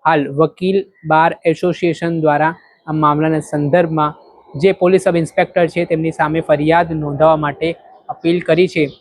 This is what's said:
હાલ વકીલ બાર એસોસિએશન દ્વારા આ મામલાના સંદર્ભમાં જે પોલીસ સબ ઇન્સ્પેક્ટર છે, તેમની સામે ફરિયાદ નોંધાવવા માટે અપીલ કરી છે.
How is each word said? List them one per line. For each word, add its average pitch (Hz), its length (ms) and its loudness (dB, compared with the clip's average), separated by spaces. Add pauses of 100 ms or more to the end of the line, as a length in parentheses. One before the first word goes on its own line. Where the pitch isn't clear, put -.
હાલ 156 220 2
વકીલ 160 580 -2 (220)
બાર 160 380 2
એસોસિએશન 170 760 -2
દ્વારા 156 340 0 (320)
આ 160 40 -8
મામલાના 156 480 0
સંદર્ભમાં 151 760 -2 (440)
જે 190 120 4
પોલીસ 185 300 2
સબ 175 160 0
ઇન્સ્પેક્ટર 170 500 -2
છે, 170 180 -4
તેમની 160 260 -2
સામે 156 280 -2
ફરિયાદ 160 520 2
નોંધાવવા 151 440 2
માટે 156 400 -4 (340)
અપીલ 170 300 -2
કરી 170 280 2
છે. 151 220 -2 (120)